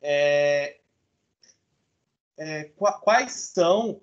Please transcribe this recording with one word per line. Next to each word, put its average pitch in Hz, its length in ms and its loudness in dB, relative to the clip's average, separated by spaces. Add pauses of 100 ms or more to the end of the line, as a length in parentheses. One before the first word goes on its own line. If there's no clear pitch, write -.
é, 147 760 0 (1600)
é, 156 260 -10 (140)
qua-, 202 200 0
quais 247 360 0
são 196 680 0